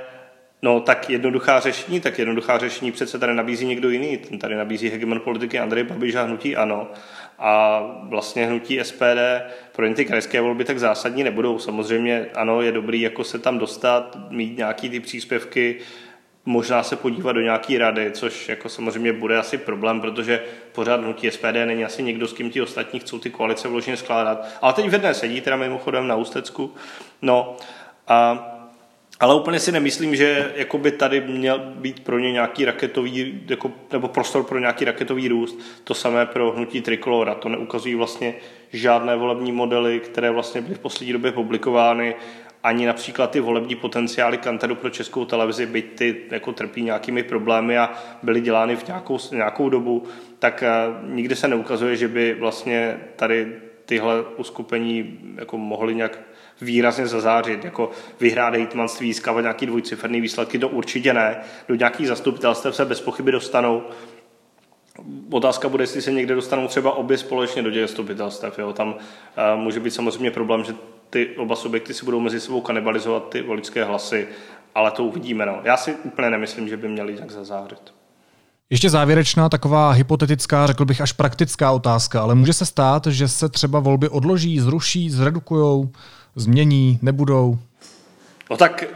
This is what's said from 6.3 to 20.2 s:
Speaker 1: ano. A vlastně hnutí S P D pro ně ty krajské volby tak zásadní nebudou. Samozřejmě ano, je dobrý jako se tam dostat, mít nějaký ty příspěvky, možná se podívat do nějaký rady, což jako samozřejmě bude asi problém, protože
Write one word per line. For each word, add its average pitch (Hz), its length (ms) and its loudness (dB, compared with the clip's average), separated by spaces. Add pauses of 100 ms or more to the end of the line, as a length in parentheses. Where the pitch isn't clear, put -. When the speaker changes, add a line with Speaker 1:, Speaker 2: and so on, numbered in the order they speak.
Speaker 1:
ano. 107 320 -2 (520)
A 107 420 4 (220)
vlastně 107 420 -2
hnutí 120 340 -2
S 123 120 -6
P 123 240 4
D 123 300 2 (260)
pro 110 160 0
ně 110 80 0
ty 139 100 2
krajské 120 360 0
volby 120 220 0
tak 131 160 -2
zásadní 120 440 0
nebudou. 113 360 0
Samozřejmě 113 640 -2 (100)
ano, 113 260 2
je 117 100 2
dobrý 113 300 -2
jako 113 220 -2
se 117 160 -6
tam 127 180 0
dostat, 123 600 0 (120)
mít 113 280 -6
nějaký 120 320 -4
ty 123 100 -6
příspěvky, 120 800 -2 (680)
možná 120 360 2
se - 120 -4
podívat 123 360 -2
do 120 100 2
nějaký 113 360 0
rady, 110 340 2
což - 380 -8
jako 110 200 -8
samozřejmě 117 440 -2
bude 113 240 0
asi 110 200 -2
problém, 107 440 -2
protože 113 420 -2 (280)